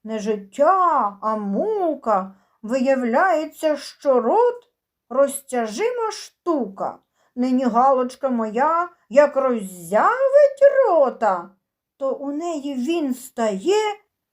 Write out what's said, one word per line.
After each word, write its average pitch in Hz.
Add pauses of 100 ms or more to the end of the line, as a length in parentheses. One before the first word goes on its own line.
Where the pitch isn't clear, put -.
"Не 220
життя, 240
а 220
мука. 233 (260)
Виявляється, 269
що 269
рот — 453 (380)
розтяжима 277
штука. 196 (360)
Нині 254
галочка 254
моя, 254 (200)
як 285
роззявить 262 (260)
рота, 233 (460)
то 269
у 285
неї 294
він 269
стає 311 (360)